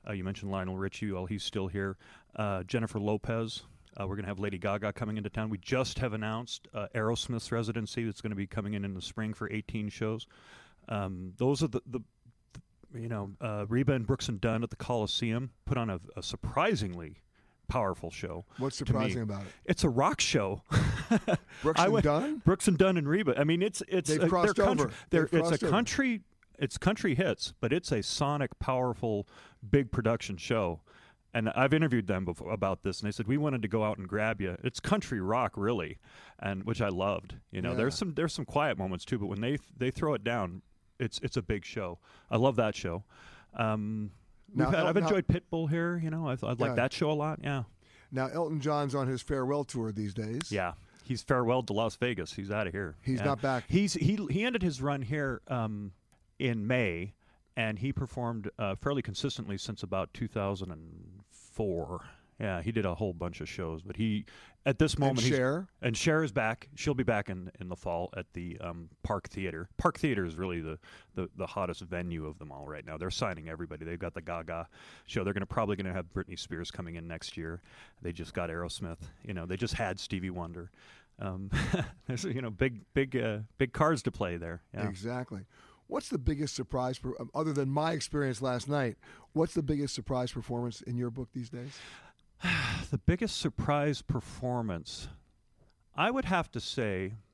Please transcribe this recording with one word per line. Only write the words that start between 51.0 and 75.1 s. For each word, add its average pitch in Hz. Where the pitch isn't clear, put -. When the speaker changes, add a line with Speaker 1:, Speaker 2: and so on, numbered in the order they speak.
Speaker 1:
he's 123
farewelled 123
to 104
Las 110
Vegas. 110
He's 98
outta 104
here. 92
Speaker 2:
He's 127
Speaker 1:
Yeah. 104
Speaker 2:
not 135
back. 131
Speaker 1:
He's, 196
he, 196
he 190
ended 233
his 139
run 143
here, 135
um, 107
in 117
May, 101
and 110
he 135
performed, 117
uh, 98
fairly 139
consistently -
since -
about 95
two 117
thousand 98
and 80
four. 87
Yeah, 95
he 107
did 107
a 87
whole 98
bunch 85
of -
shows, 80
but 98
he, 104
at 139
this 156
Speaker 2:
And 147
Speaker 1:
moment, 135
he's 127
Speaker 2:
Cher? 139
Speaker 1:
and 117
Cher 156
is 117
back. 113
She'll 147
be 127
back 107
in, 92
in 90
the 87
fall 87
at 90
the, 87
um, 85
Park 101
Theater. 90
Park -
Theater 110
is 80
really 90
the, 78
the, 92
the 92
hottest 90
venue 87
of 76
them 73
all 69
right 73
now. 78
They're 90
signing 85
everybody. 80
They've 85
got 87
the 85
Gaga 82
show. -